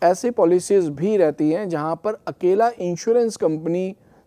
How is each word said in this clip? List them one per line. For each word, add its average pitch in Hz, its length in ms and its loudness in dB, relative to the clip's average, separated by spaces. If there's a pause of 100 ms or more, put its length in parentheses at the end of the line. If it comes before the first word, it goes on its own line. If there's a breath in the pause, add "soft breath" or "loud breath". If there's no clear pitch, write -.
ऐसी 185 280 2
पॉलिसीज 180 580 2
भी 180 280 -2
रहती 151 340 2
हैं 190 180 -4
जहां 160 260 -4
पर 214 180 -6 (140)
अकेला 190 420 2
इंश्योरेंस 226 680 -2
कंपनी 170 580 -2 (320 soft breath)